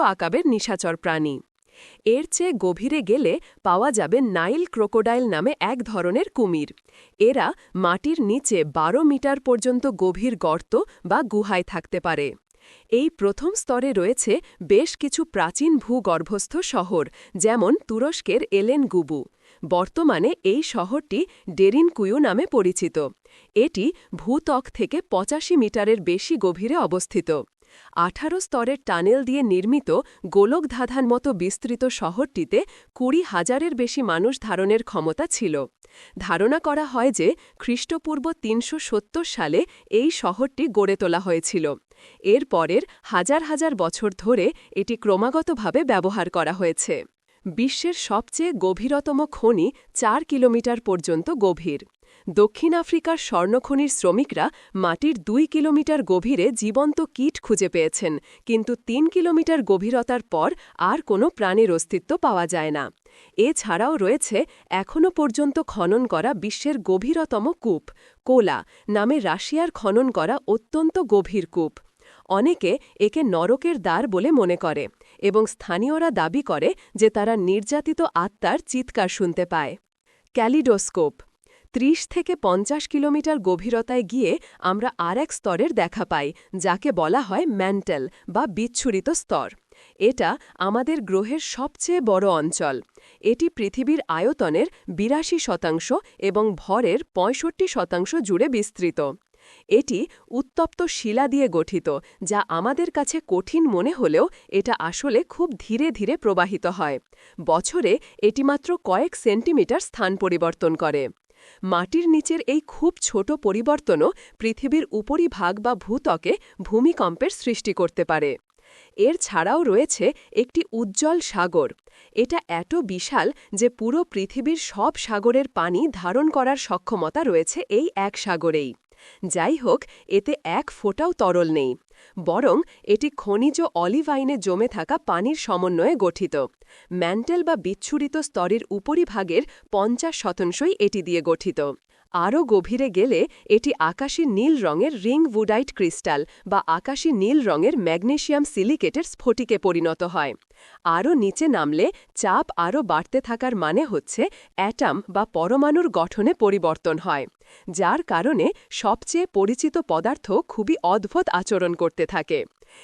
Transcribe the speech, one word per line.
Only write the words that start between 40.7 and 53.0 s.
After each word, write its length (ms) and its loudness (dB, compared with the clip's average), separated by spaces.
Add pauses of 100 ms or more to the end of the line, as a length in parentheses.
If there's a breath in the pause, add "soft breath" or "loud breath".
গড়ে 200 4
তোলা 240 0
হয়েছিল। 440 -2 (600 soft breath)
এর 220 4
পরের 360 2 (300 soft breath)
হাজার 380 2
হাজার 260 -2
বছর 420 -2
ধরে 280 2 (340 loud breath)
এটি 160 -4
ক্রমাগতভাবে 880 0
ব্যবহার 460 0
করা 300 0
হয়েছে। 360 -2 (500)
বিশ্বের 500 -2 (120)
সবচেয়ে 440 -2 (120)
গভীরতম 540 -2 (180)
খনি 320 2 (260 soft breath)
চার 300 2
কিলোমিটার 540 2 (100)
পর্যন্ত 400 -2 (160)
গভীর। 360 0 (460 soft breath)
দক্ষিণ 460 2 (100)
আফ্রিকার 360 -2